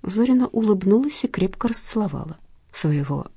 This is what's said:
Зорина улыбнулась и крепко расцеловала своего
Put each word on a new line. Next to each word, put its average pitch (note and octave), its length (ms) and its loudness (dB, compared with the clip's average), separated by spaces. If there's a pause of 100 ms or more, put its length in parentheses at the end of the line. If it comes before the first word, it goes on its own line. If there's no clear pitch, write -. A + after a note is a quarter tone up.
Зорина B3 460 2
улыбнулась A3 760 2
и - 20 -2
крепко F#3+ 400 -2
расцеловала F3+ 720 -4 (320)
своего C#3+ 640 -2